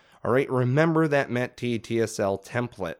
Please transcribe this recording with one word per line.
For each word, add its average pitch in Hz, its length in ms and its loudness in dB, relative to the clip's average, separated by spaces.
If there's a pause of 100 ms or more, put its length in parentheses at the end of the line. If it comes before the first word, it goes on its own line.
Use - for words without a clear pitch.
(240)
All 104 80 0
right, 131 180 2
remember 151 600 2
that 143 200 2
met 123 280 -4
T 120 220 -4
T 117 200 -4
S 110 180 -2
L 98 200 0
template, 107 640 -6